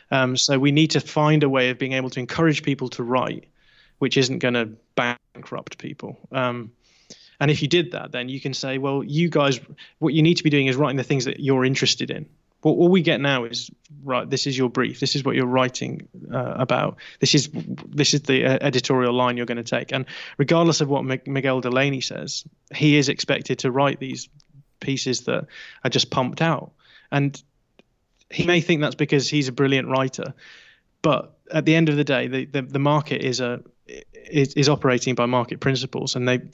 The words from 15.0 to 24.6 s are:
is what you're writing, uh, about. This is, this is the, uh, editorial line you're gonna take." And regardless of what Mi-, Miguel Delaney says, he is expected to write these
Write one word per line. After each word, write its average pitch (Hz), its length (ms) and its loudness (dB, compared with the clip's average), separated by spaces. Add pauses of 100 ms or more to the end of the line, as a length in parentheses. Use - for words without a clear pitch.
is 139 80 -4
what 135 120 -2
you're 127 100 0
writing, 127 640 -2 (260)
uh, 123 240 -4
about. 131 400 -2 (220)
This - 160 2
is, 123 180 0
this - 600 -4
is 147 80 0
the, 131 240 0
uh, 131 160 2
editorial 127 520 0
line 123 240 0
you're 120 80 -4
gonna 120 180 -6
take." 127 280 -4
And 135 140 -4 (320)
regardless 165 440 4
of 143 80 0
what 135 140 0
Mi-, 131 220 -4
Miguel 135 360 -2
Delaney 131 400 0
says, - 440 -8 (280)
he 147 240 6
is 139 120 4
expected - 500 -2
to 135 100 -2
write 135 300 0
these 131 300 -10 (500)